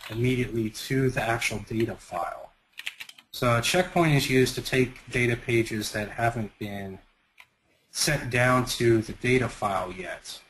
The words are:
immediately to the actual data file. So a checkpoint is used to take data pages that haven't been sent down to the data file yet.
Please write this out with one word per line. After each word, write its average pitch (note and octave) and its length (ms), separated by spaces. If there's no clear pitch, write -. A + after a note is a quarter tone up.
immediately A#2 640
to C3+ 380
the B2 120
actual A2+ 380
data A2+ 260
file. - 560
So A#2+ 260
a A2+ 40
checkpoint F3 540
is C#3 140
used C3 260
to B2 60
take B2+ 380
data A#2+ 280
pages A2+ 560
that G#2 160
haven't A#2 500
been G2 400
sent C3 380
down B2+ 360
to A#2 360
the - 120
data B2 340
file F#2 460
yet. F2 560